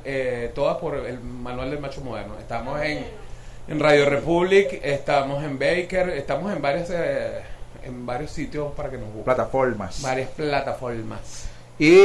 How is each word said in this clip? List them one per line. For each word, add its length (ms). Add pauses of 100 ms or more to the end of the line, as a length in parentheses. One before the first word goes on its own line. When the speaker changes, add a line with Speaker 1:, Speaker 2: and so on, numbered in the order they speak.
Speaker 1:
eh, 500
todas 240
por 160
el 260
Manual 500
del 100
Macho 200
Moderno. 380
Estamos 420
en, 240 (640)
en 100
Radio 300
Republic, 760
estamos 600
en 140
Baker, 520
estamos 400
en 120
varias, 280
eh, 500 (440)
en 220
varios 240
sitios 420
para 160
que 80
nos 120
busquen. 160
Speaker 2:
Plataformas. 760
Speaker 1:
Varias 300
plataformas. 1120 (340)
Speaker 2:
Y, 260